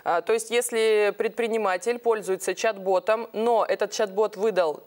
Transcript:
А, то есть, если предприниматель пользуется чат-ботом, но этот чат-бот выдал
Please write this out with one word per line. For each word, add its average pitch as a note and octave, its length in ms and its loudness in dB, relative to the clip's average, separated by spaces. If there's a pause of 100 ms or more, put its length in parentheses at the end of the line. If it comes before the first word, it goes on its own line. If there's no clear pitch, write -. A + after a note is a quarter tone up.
А, E3 180 0
то A3 120 0
есть, A3 180 -2
если A3 680 2
предприниматель A3 800 -2
пользуется G3 560 0
чат-ботом, G3 760 0
но A3+ 340 2
этот G3 280 -2
чат-бот G#3 420 0
выдал F#3 520 0